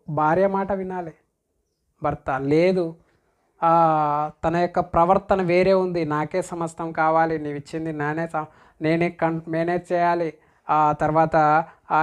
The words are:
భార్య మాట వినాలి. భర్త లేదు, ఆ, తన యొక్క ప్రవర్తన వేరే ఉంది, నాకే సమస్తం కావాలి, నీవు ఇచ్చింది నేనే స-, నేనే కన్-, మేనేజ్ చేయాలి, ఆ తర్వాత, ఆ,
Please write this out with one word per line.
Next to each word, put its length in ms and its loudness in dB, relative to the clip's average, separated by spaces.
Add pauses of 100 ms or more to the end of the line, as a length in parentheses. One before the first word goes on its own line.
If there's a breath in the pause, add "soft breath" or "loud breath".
భార్య 380 2
మాట 260 -2
వినాలి. 420 -8 (880)
భర్త 280 -4 (100)
లేదు, 460 2 (720)
ఆ, 120 2 (720)
తన 120 0
యొక్క 240 0
ప్రవర్తన 640 2
వేరే 320 2
ఉంది, 300 0
నాకే 380 -4
సమస్తం 500 -8
కావాలి, 460 0
నీవు 220 -8
ఇచ్చింది 320 -8
నేనే 340 -4
స-, 220 -8 (320 soft breath)
నేనే 300 0
కన్-, 380 -4
మేనేజ్ 440 -4
చేయాలి, 380 0 (380 soft breath)
ఆ 100 2 (140)
తర్వాత, 440 2 (540 loud breath)
ఆ, 120 2